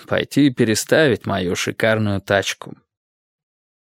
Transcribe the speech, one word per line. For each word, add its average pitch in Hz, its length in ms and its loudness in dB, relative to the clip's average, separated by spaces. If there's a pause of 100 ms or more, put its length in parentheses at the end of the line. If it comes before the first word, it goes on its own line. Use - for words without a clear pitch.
пойти 139 400 2
и 127 60 0
переставить 120 720 2
мою 92 300 -2
шикарную 107 680 -2
тачку». - 560 -2 (1160)